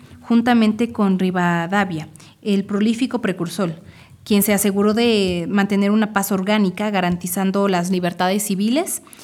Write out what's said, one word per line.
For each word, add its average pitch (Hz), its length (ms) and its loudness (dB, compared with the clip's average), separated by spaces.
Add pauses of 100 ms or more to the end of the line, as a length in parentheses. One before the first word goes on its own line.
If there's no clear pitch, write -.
(220)
juntamente 233 680 2
con 196 260 0
Rivadavia, 180 880 0 (360)
el 196 220 0
prolífico 214 540 -2
precursor, 180 640 -4 (420)
quien 202 200 2
se 208 100 0
aseguró 202 400 2
de 196 560 0
mantener 202 400 2
una 214 240 0
paz 196 180 -2
orgánica, 202 600 0
garantizando 190 760 -2
las 180 220 0
libertades 185 540 -2
civiles 226 580 -2 (220)